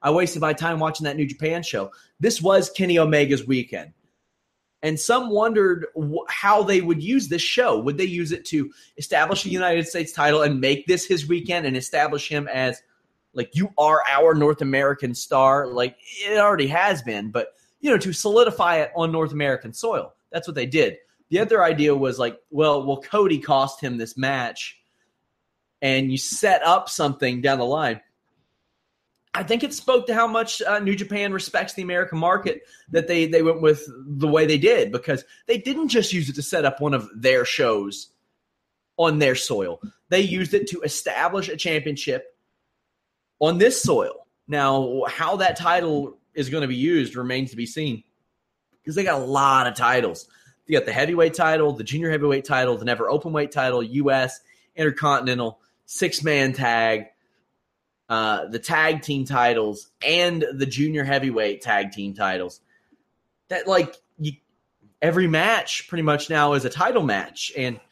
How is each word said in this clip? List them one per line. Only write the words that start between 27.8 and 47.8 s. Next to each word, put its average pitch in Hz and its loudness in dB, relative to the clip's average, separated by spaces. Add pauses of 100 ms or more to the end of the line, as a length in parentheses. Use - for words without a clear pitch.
I 190 -4
think 233 -2
it 285 -4
spoke 247 0
to 226 0
how 233 4
much, 226 -2
uh, 208 0
New 196 0
Japan 202 -4
respects 185 -4
the 190 -10
American 180 -2
market 180 0 (300)
that 165 0
they, 165 2
they 160 4
went 165 2
with 151 4
the 139 -4
way 160 4
they 151 4
did, 139 4
because 127 -4 (200)
they 240 0
didn't 269 -4
just 220 0
use 160 -2
it 135 -8
to 147 -8
set 156 -2
up 135 0
one 147 0
of 110 -2
their 123 4
shows 107 -2 (880)
on 160 2
their 135 4
soil. 95 -4 (260)
They 185 2
used 180 -2
it 202 0
to 170 -10
establish 160 -4
a 165 -8
championship 147 -4 (1080)
on 165 2
this 220 4
soil. - 0 (220)
Now, 135 0
how 165 -2
that 165 2
title 165 0 (160)
is 135 -4
gonna 143 -2
be 127 -4
used 139 0
remains 127 -4
to - -18
be 117 -6
seen, 131 -6 (800)